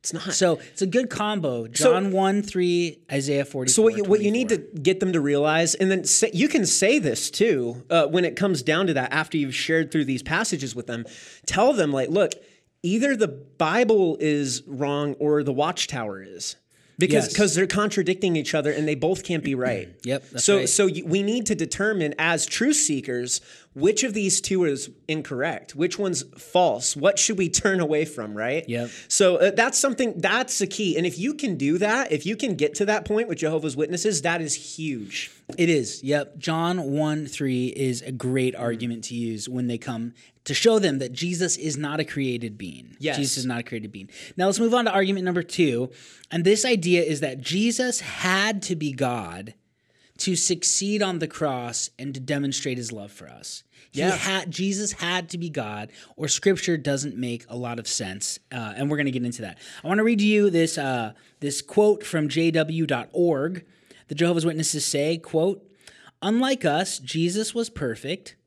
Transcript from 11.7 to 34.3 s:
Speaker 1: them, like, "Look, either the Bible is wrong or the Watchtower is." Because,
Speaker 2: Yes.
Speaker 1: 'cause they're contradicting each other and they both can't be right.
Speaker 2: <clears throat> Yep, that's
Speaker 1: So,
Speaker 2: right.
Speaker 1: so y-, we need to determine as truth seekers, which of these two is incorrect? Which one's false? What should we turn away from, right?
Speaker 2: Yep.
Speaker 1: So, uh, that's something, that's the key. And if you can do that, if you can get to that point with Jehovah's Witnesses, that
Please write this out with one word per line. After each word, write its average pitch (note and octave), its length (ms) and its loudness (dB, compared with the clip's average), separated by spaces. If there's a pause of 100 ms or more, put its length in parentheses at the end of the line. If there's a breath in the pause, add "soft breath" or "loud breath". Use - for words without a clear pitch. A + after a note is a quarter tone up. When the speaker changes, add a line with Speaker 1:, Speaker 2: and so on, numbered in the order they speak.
Speaker 1:
them, F3+ 180 2
like, C3+ 200 -2
"Look, F3+ 220 2 (500 soft breath)
either A#3 340 2
the G#3 120 2
Bible F3+ 920 2
is C#3+ 460 0
wrong C#3+ 480 -2
or D3 280 2
the C#3+ 120 -2
Watchtower B2 680 -2
is." F#2+ 340 -12 (400 soft breath)
Because, F#3+ 280 4
Speaker 2:
Yes. - 120 -4
Speaker 1:
'cause F#3+ 200 4
they're F#3 100 4
contradicting F#3+ 680 0
each D3+ 180 -2
other D3+ 160 0
and D3+ 160 0
they D3+ 80 0
both D#3+ 300 -2
can't E3 180 -2
be C3+ 140 -2
right. B2 400 -2
Speaker 2:
<clears throat> - 80 -20
Yep, C3 260 -6
that's B2 140 -4
Speaker 1:
So, G3 140 6
Speaker 2:
right. - 100 0
Speaker 1:
so G3+ 180 4
y-, E3+ 180 0
we F#3+ 200 2
need A3+ 220 0
to G#3 100 0
determine E3 640 -2
as E3 260 2
truth C#4+ 300 2
seekers, B2 640 -2 (320 loud breath)
which G3 320 2
of A#3 100 -2
these G3 260 0
two F#3+ 240 0
is C#3 260 -2 (180)
incorrect? D3 680 -4
Which E3+ 240 -2
one's F#3 240 -2 (160)
false? C#3+ 560 2
What F#3+ 240 2
should - 180 2
we F3+ 120 0
turn F#3+ 320 0
away D#3 240 2
from, G#2+ 320 -10
right? B2 320 -2
Speaker 2:
Yep. A#2+ 220 -4 (180 loud breath)
Speaker 1:
So, F#3 300 4
uh, F#3+ 120 6
that's A3+ 260 2
something, B3+ 420 0
that's G#3+ 420 0
the G3 80 0
key. F#3 280 -2
And E3 80 2
if E3+ 140 -2
you B3+ 160 -2
can B3+ 220 -4
do C#3+ 220 2
that, G#3+ 340 0
if D3 140 -2
you G#3+ 100 -2
can A3 180 -2
get D3 220 0
to G#3 80 0
that G#3+ 200 0
point G#3+ 220 0
with F3 120 -6
Jehovah's D#3 380 -2
Witnesses, E3 460 -2
that E3+ 180 0